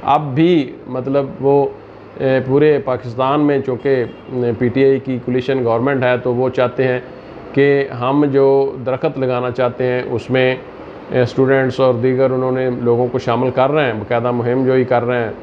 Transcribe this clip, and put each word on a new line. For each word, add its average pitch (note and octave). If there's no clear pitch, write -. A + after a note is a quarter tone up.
अब C#3+
भी D3+
मतलब C3+
वो, C#3
अ, -
पूरे C3+
पाकिस्तान C3
में C#3+
चूँकि, C3
अ, G#2+
पीटीआई C3+
की B2+
कोलिशन B2+
गवर्नमेंट B2
है B2
तो B2
वो B2+
चाहते B2+
हैं B2+
कि C#3
हम C3+
जो C3+
दरख्त C3
लगाना B2+
चाहते B2
हैं B2
उसमें, B2+
अ, -
students C3
और B2+
दीगर B2+
उन्होंने B2+
लोगों A#2+
को B2+
शामिल B2+
कर C3
रहे D3
हैं, A2
बाकायदा A#2
मुहिम B2
जो C3
ही B2+
कर A#2+
रहे B2
हैं। A2+